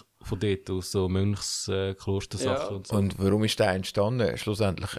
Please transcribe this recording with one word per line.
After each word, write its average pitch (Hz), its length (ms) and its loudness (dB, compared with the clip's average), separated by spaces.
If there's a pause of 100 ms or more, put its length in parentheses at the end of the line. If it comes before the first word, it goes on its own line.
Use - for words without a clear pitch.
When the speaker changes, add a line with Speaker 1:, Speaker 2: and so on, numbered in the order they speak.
(220)
Speaker 1:
von 98 180 -6
dort, 98 300 0
aus 92 220 -2
so 95 180 2
Mönchs-, 98 600 0
äh, 95 260 0
Klostersachen 101 760 -2
Speaker 2:
Ja. 104 80 -6
Speaker 1:
und 95 100 -12
so. 110 80 -2
Speaker 3:
Und 98 240 2
warum 98 240 4
ist - 160 0
der 104 120 4
entstanden? 101 680 0
Schlussendlich, 101 600 -2